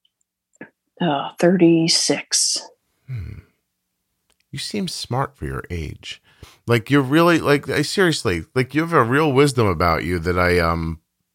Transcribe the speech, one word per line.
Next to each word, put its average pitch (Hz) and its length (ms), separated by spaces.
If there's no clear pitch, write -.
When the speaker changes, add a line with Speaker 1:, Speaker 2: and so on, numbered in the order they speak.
Speaker 1:
Uh, 147 400
thirty-six. 170 1200
Speaker 2:
Hmm. 107 340
You 135 80
seem 196 300
smart - 480
for - 80
your 67 240
age. - 540
Like, 117 240
you're 143 120
really, 160 360
like, 135 300
I 127 140
seriously, 139 640
like, 127 200
you 151 60
have 170 140
a 139 80
real 139 280
wisdom 127 360
about 82 380
you 90 160
that 87 180
I, 87 200
um, 82 420